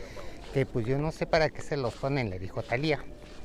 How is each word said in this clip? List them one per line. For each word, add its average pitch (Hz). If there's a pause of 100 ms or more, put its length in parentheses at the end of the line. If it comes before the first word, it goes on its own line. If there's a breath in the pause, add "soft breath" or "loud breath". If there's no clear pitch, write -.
(540 loud breath)
que, 135
pues, 113
yo 135
no 156
sé -
para 160
qué -
se -
los 127
ponen", 135
le 90
dijo 95
Thalía. 143 (440 loud breath)